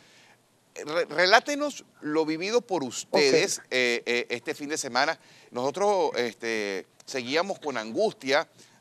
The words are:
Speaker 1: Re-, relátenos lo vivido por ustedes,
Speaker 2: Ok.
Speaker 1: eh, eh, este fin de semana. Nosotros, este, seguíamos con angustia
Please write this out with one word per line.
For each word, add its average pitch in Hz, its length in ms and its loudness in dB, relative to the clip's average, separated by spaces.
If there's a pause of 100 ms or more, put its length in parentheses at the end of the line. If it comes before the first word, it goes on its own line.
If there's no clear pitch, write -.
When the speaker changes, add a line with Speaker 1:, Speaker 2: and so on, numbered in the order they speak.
(760)
Speaker 1:
Re-, 151 300 -2
relátenos 254 760 2 (180)
lo 151 260 0
vivido 185 340 0
por 175 220 -4
ustedes, 139 760 2
Speaker 2:
Ok. - 140 -14
Speaker 1:
eh, 120 340 2
eh, 120 240 0
este 120 240 -6
fin 143 160 -10
de 151 80 -4
semana. 143 420 0 (300)
Nosotros, 165 680 0
este, 107 680 -2 (220)
seguíamos 147 500 -4
con 143 200 -6
angustia 135 680 -2 (340)